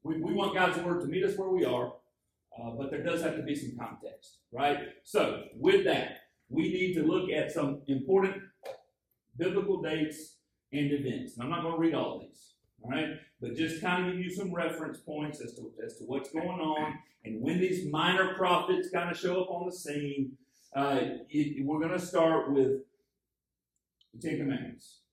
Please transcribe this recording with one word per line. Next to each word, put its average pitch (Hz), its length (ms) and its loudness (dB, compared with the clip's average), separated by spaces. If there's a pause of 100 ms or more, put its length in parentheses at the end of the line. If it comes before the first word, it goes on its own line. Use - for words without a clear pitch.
We, 160 160 -2
we 170 120 -2
want 190 220 0
God's 175 240 4
word 175 220 0
to 139 80 -4
meet 185 160 0
us 196 120 2
where 190 120 -2
we 180 160 4
are, 123 300 0 (640)
uh, 117 120 -8
but 135 200 -6
there 143 120 -6
does 165 200 -2
have 160 140 -2
to - 60 -6
be 143 140 -4
some 120 200 -8
context, - 640 -14 (140)
right? - 260 2 (240)
So 151 400 0 (120)
with 180 300 6
that, - 340 0 (300)
we 170 200 2
need 185 260 0
to 160 80 2
look 165 280 4
at 151 200 0
some 143 380 -2
important 190 480 4 (1000)
biblical 185 460 2
dates 156 540 -4 (360)
and 143 200 2
events. - 420 -2
And 117 80 -10
I'm 139 80 -4
not 170 120 -2
gonna 165 160 -2
read 160 160 2
all - 220 -2
of - 60 -10
these, - 300 -20 (300)
all 120 80 -8
right? 156 180 0 (320)
But 120 160 -6
just 160 260 -2
kind 180 240 2
of 180 60 0
give 180 120 -2
you 175 60 -4
some 180 240 -4
reference 165 440 -4
points 151 420 -6
as 120 140 -10
to, - 180 -14 (120)
as - 140 -12
to - 60 -14
what's 135 260 -6
going 165 300 -4
on 156 340 0 (300)
and 110 180 -6
when 165 160 2
these 180 320 0
minor 180 440 4
prophets 180 600 2
kind 175 160 0
of 165 60 -4
show 185 260 2
up 185 80 -2
on 180 160 -4
the 180 60 -4
scene. 143 680 -4 (360)
Uh, 139 260 2 (300)
it, 139 340 0
we're 156 160 0
gonna 175 180 0
start 160 540 4
with 131 300 4 (1300)
the - 120 -6
Ten - 100 -2
Commandments. - 640 -6 (120)